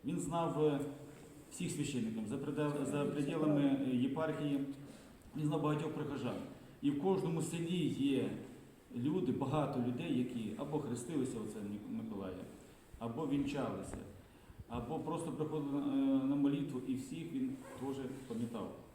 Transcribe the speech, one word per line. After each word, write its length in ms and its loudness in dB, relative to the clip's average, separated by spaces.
Він 140 0
знав, 460 2
е, 140 6
всіх 200 -4
священників 560 0
за 100 -2
предел-, 480 0
за 200 2
пределами, 560 4
е, 340 4
єпархії, 640 2
він 80 0
знав 160 4
багатьох 320 2
прихожан. 420 -2
І 100 4
в 100 0
кожному 400 4
селі 460 2
є 420 4
люди, 360 2
багато 480 2
людей, 400 2
які 380 -2
або 220 -2
хрестилися 600 -2
отцем 220 -6
Ні-, 260 -6
Миколая, 460 -6
або 280 -4
вінчалися, 720 -2
або 300 -2
просто 320 -2
приходили, 460 0
е, 140 0
на 100 4
молитву, 520 2
і 80 0
всіх 380 -6
він 220 0
теж 160 -2
пам'ятав. 480 -2